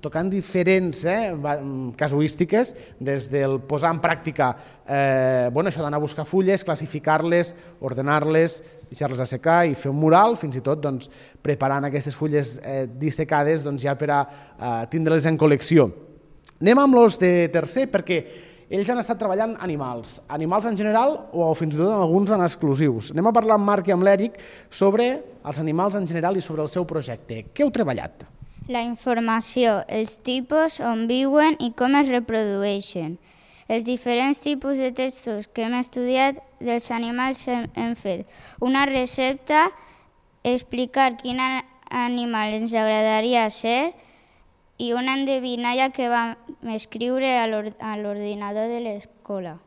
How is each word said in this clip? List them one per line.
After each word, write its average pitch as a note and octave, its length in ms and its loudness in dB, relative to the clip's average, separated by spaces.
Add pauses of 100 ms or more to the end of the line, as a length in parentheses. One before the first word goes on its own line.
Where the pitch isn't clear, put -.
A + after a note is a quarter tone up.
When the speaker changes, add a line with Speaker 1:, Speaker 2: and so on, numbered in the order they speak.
Speaker 1:
tocant E3 280 -2
diferents, F#3 760 2
eh, G3 320 0
va, D3 200 -2
mm, C3 380 -8
casuístiques, D#3 800 0 (240)
des C3+ 300 -4
del C3+ 320 0
posar D3+ 320 0
en D#3 80 -4
pràctica, C#3+ 540 0 (320)
eh, C3 680 2
bueno, E3+ 160 0
això D#3+ 120 -6
d'anar D3 160 -4
a D3+ 40 -2
buscar D3+ 240 -6
fulles, F#3+ 380 2
classificar-les, D#3+ 920 0 (240)
ordenar-les, D3+ 840 0 (260)
deixar-les C3 300 -6
assecar E3 500 2
i C#3 60 -2
fer C#3 160 -6
un C#3+ 80 -2
mural, F3+ 360 6
fins C3+ 220 -6
i B2+ 40 -6
tot, D3 200 -2
doncs, C3+ 280 -6 (320)
preparant C#3 440 0
aquestes C#3 300 -4
fulles, D3 480 -2
eh, C3+ 240 -4
dissecades, D3 760 0
doncs, C#3 200 -6
ja C#3 120 0
per D3 140 -4
a, C#3+ 180 2 (320)
a A#2 300 -4
tindre-les D#3+ 360 2
en D#3+ 120 2
col·lecció. D3 540 4 (680)
Anem A3+ 200 6
amb C#4 160 6
los A#3 220 6
de F3 320 4
tercer, E3+ 400 -2
perquè F3 360 -2 (440)
ells G3 200 -2
han B3 100 0
estat G#3+ 200 -4
treballant G#3+ 400 -2
animals, C3 680 -6
animals E3+ 360 -2
en A3 120 -2
general A3+ 540 0
o E3 220 2
fins D#3 220 -2
i - 20 -2
tot E3+ 120 2
en G#3+ 120 2
alguns F#3 300 2
en G3+ 100 2
exclusius. C#3+ 680 0
Anem E3 160 2
a A#3 60 2
parlar A3 220 4
amb G3+ 100 2
Marc G3+ 220 2
i G3 40 2
amb F3+ 120 4
l'Eric G3+ 360 2 (300)
sobre A#3+ 540 2 (220)
els - 140 -6
animals E3+ 360 0
en F#3+ 120 -2
general E3+ 300 -2
i F3 40 -2
sobre D#3 200 -6
el D3+ 60 -2
seu F3+ 180 -2
projecte. A#2+ 680 -8
Què C#4+ 100 2
heu C#4 80 2
treballat? - 540 -4 (440)
Speaker 2:
La A#3+ 160 -4
informació, A3+ 1040 0
els A3 320 -4
tipus, C#4 580 0
on A3+ 300 -2
viuen C4+ 500 4
i A#3+ 160 -2
com B3+ 220 2
es C#4+ 100 4
reprodueixen. G3+ 1120 -2 (500)
Els A3+ 200 -2
diferents B3 520 0
tipus C#4 380 -2
de C4 160 -2
textos B3+ 580 -6
que A3+ 140 -4
hem A#3 100 -4
estudiat B3+ 640 0 (240)
dels A#3 320 -4
animals A#3+ 560 -4
hem, A#3+ 160 -2 (100)
hem A#3 240 -4
fet F#3 300 -6 (320)
una C4+ 240 2
recepta, C4+ 800 0 (800)
explicar B3 720 0
quin B3+ 240 -6
a-, C4 240 -2 (240)
animal A#3+ 640 -2
ens A3 240 -4
agradaria A3 720 2
ser B3 440 -2 (840)
i A#3+ 160 -4
una C4 240 -2
endevinalla B3+ 760 -2
que B3+ 200 -4
vam A#3 260 -2 (320)
escriure B3 680 -2
a A3+ 100 0
l'or-, G#3+ 300 -4
a G#3+ 180 -8
l'ordinador G#3 720 -6
de A#3+ 160 -6
l'escola. G3 800 -10